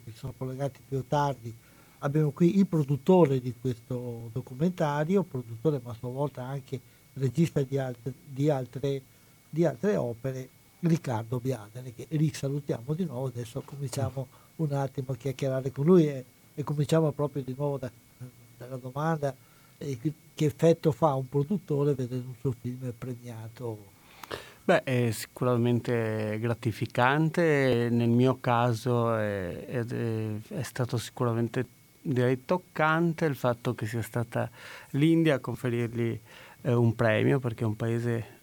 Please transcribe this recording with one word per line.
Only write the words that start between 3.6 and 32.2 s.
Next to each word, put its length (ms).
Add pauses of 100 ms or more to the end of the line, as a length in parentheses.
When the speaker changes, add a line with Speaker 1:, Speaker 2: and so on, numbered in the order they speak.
Speaker 1:
documentario, 920
produttore 600
ma 60
a 60
sua 140
volta 340
anche 360 (340)
regista 500
di 160
alt-, 340 (100)
di 280
altre, 500 (480)
di 160
altre 300
opere, 540 (320)
Riccardo 580
Biadene, 560
che 140
risalutiamo 840
di 120
nuovo. 200
Adesso 400
cominciamo 600 (300)
un 140
attimo 420
a 20
chiacchierare 560
con 120
lui 240
e, 180 (280)
e 100
cominciamo 480
proprio 300
di 160
nuovo 220
da, 100 (640)
dalla 220
domanda, 580 (440)
eh, 180
che, 160 (220)
che 100
effetto 460
fa 240
un 120
produttore 680
vedere 280
un 160
suo 120
film 440
premiato? 1000 (720)
Speaker 2:
Beh, 160
è 280
sicuramente 1300
gratificante. 1500
Nel 200
mio 320
caso 760
è, 500
è, 200
è 760
stato 360
sicuramente, 680 (360)
direi, 420